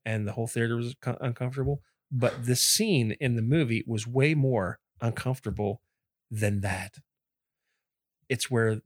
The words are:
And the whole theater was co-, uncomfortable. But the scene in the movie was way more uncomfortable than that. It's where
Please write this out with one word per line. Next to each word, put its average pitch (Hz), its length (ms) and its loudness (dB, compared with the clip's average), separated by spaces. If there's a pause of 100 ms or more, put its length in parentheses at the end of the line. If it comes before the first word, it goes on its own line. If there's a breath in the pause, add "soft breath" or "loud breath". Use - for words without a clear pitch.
And 110 240 -2
the 107 40 -6
whole 117 140 -4
theater 117 300 -2
was 120 240 -4
co-, 123 220 -4
uncomfortable. 131 580 -4 (300)
But 123 340 0
the 123 120 2
scene 147 640 2
in 123 160 2
the 113 60 0
movie 117 440 2
was 110 200 -4
way 135 280 4
more 123 440 2 (220)
uncomfortable 107 800 -2 (500)
than 104 300 0
that. 95 380 -6 (1300)
It's - 220 -4
where 113 360 2